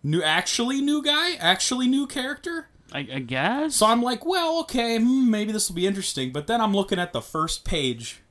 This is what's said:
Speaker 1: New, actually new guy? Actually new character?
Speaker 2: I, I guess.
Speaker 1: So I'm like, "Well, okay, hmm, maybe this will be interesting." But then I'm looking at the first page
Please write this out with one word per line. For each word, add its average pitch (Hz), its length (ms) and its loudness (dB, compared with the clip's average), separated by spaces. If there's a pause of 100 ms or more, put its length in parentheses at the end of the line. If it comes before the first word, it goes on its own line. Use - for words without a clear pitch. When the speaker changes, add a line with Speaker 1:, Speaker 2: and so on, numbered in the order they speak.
Speaker 1:
New, 156 180 0
actually 208 600 0
new 294 200 2
guy? 311 320 0
Actually 247 540 2
new 269 200 2
character? 294 600 -6 (240)
Speaker 2:
I, 139 60 -6
I 131 200 -6
guess. 180 560 -2
Speaker 1:
So 214 120 6
I'm 240 140 4
like, 240 240 -2
"Well, 330 360 0
okay, 233 360 -2
hmm, 247 320 4
maybe 214 220 2
this 214 160 -2
will 175 80 -8
be 175 100 0
interesting." 180 460 -2
But 147 160 -6
then 233 140 2
I'm 208 120 2
looking 196 260 2
at 175 120 -4
the 113 100 -4
first - 440 -4
page 127 640 -2